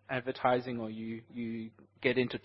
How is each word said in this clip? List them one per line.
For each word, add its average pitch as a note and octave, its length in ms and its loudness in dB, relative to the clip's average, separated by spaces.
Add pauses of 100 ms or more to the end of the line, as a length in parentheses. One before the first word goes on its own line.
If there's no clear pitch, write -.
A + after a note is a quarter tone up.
advertising B2+ 720 2
or A2 80 -4
you, A2+ 320 -6 (120)
you A2+ 360 -6 (320)
get B2 160 4
into B2 280 2